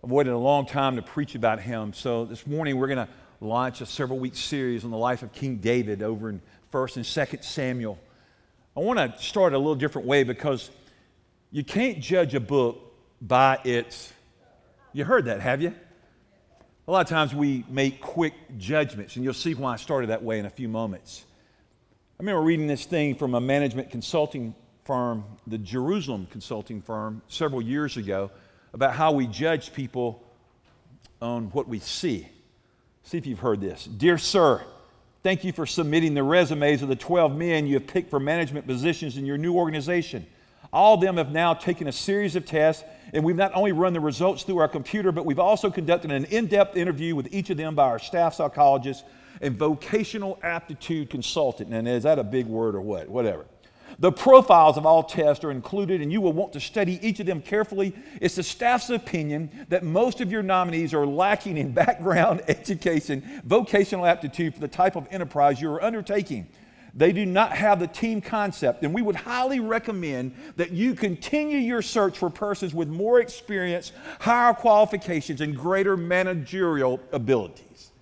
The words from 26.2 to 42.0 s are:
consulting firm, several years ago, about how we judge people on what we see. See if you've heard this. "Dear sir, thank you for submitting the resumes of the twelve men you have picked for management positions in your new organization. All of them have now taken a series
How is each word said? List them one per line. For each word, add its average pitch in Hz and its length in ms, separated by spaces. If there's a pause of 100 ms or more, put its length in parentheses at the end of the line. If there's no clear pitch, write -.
consulting 107 520
firm, 110 440
several 139 360
years 135 340
ago, 98 340 (440)
about 127 180
how 156 200
we 135 140
judge 139 460
people 123 500 (1000)
on 117 300
what 135 160
we 117 100
see. 101 500 (760)
See - 120
if 156 80
you've 123 140
heard 110 240
this. 90 240
"Dear 156 320
sir, 156 440 (600)
thank 185 200
you 185 100
for 160 120
submitting 156 480
the 139 100
resumes 147 600
of 139 80
the 131 60
twelve 165 380
men 160 320
you 139 100
have 135 100
picked 175 240
for 143 100
management 147 460
positions 131 500
in 139 80
your 143 140
new 175 160
organization. 156 720 (440)
All 208 240
of 185 60
them 185 180
have 143 120
now 165 240
taken 170 320
a 135 60
series 196 420